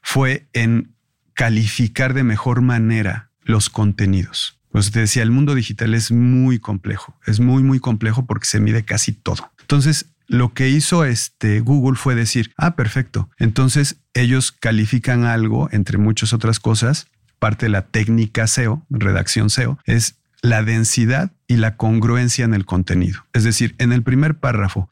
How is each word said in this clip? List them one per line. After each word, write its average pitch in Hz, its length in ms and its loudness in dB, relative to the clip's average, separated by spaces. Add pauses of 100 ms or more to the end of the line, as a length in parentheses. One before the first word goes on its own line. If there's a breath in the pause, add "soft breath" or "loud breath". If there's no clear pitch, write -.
fue 135 520 0
en 117 420 0 (400)
calificar 117 800 0
de 135 80 0
mejor 120 380 0
manera 113 720 0 (120)
los 110 280 0
contenidos. 98 880 -2 (100)
Pues 104 220 0
te 113 80 0
decía, 110 240 0
el 113 80 2
mundo 143 240 2
digital 113 380 -2
es 113 180 -2
muy 123 480 2
complejo, 104 680 -8
es 107 140 2
muy, 127 220 4
muy 135 180 2
complejo 113 460 -2
porque - 200 -6
se 104 140 -2
mide 110 240 0
casi - 280 -4
todo. - 380 -8 (100)
Entonces, 147 520 0 (160)
lo 123 260 0
que 131 140 0
hizo 151 360 2
este 110 540 -2
Google 131 380 2
fue 131 180 -2
decir, 117 420 -2
"Ah, 170 200 -2
perfecto". 113 520 -4 (100)
Entonces, 131 580 0 (180)
ellos 127 380 0
califican 117 720 0
algo, 113 480 0
entre 101 260 0
muchas 107 340 0
otras 113 280 0
cosas, 117 480 0 (320)
parte 110 260 0
de 110 40 2
la 98 160 0
técnica 113 600 0
seo, 123 440 -2
redacción 104 600 0
seo, 123 360 -2
es 117 320 0 (240)
la 113 200 2
densidad 113 680 0 (160)
y 123 80 2
la 110 200 2
congruencia 117 680 0
en 113 100 0
el 95 100 -2
contenido. 92 680 -2
Es 110 120 2
decir, 113 340 0
en 120 140 2
el 123 100 2
primer 143 360 0
párrafo, 101 540 -2